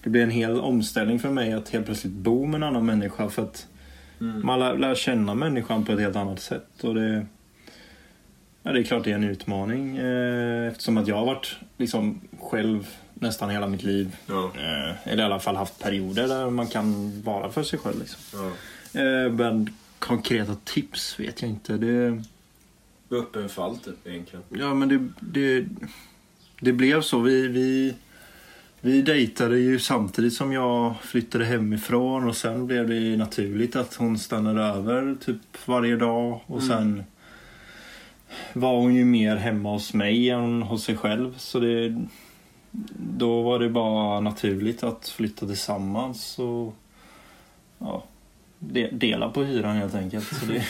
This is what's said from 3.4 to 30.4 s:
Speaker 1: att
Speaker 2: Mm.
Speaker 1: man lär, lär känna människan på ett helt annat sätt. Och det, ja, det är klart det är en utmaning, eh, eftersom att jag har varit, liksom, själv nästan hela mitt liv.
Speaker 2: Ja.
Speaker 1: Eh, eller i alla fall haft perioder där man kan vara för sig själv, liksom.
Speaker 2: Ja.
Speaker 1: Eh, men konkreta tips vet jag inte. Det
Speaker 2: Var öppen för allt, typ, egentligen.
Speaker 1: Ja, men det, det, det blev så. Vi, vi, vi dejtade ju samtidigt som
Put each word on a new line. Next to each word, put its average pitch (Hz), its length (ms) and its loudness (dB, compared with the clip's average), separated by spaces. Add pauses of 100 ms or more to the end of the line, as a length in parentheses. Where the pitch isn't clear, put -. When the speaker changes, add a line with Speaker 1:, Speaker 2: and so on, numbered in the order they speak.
Speaker 1:
att - 240 -8 (540)
Speaker 2:
Mm. 110 260 -4
Speaker 1:
man 127 140 2
lär, 127 180 2
lär 135 160 2
känna 113 400 0
människan 120 500 0
på 113 80 0
ett 104 80 2
helt 101 160 0
annat 98 240 -4
sätt. - 440 -10
Och 117 100 0
det, 110 320 0 (1400)
ja, - 100 -4
det 127 80 4
är - 20 4
klart 110 220 0
det 110 60 0
är 104 40 2
en 104 100 0
utmaning, 104 720 -4
eh, 123 720 -2
eftersom 113 280 0
att 104 120 2
jag 104 80 2
har 110 100 0
varit, - 300 -4 (200)
liksom, 113 440 -2 (200)
själv 107 480 -2 (260)
nästan 107 360 -4
hela 101 160 -2
mitt 98 160 -2
liv. 98 340 0 (100)
Speaker 2:
Ja. 95 300 -2
Speaker 1:
Eh, 78 560 -6
eller 110 100 2
i 110 40 2
alla 98 140 0
fall 98 160 -2
haft 95 260 -6
perioder 101 460 0
där 131 220 0
man 120 160 0
kan 104 460 0 (100)
vara 98 280 -4
för 151 120 -2
sig 147 160 -2
själv, - 200 -4
liksom. - 220 -12 (760)
Speaker 2:
Ja. 139 60 -2
Speaker 1:
Eh, 131 320 2
men 113 380 2 (280)
konkreta 107 680 0
tips - 560 -6
vet - 220 -8
jag 120 80 -2
inte. 107 260 -6
Det 117 460 2 (840)
Speaker 2:
Var 123 100 -2
öppen 110 300 -6
för 95 160 -8
allt, 113 200 -8
typ, - 220 -14
egentligen. 90 420 -12
Speaker 1:
Ja, 139 260 -4
men 139 140 4
det, 131 200 4 (120)
det, 131 460 2 (920)
det 123 120 4
blev 135 300 6
så. 135 160 2
Vi, 131 300 4
vi, 131 460 2 (840)
vi 135 220 6
dejtade 127 560 4
ju 127 200 6
samtidigt 117 560 2
som 139 180 0